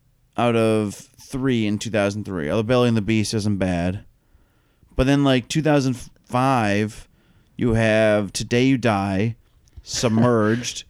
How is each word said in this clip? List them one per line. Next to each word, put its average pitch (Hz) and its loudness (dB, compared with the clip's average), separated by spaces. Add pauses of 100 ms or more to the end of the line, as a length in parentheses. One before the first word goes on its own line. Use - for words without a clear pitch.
(380)
out 120 2
of 110 0 (260)
three 127 -2
in 104 -2
two 113 -10
thousand 101 -2
three. 90 -6
Although 107 0
Belly 123 2
and 117 2
the 110 0
Beast 107 -2
isn't 104 0
bad, 92 -2 (920)
but 131 0
then, 143 2
like, 131 0
two 156 -2
thousand 139 2 (280)
five, 110 -2 (480)
you 117 0
have 107 2
Today 120 0
You 135 2
Die, 101 0 (480)
Submerged, 113 0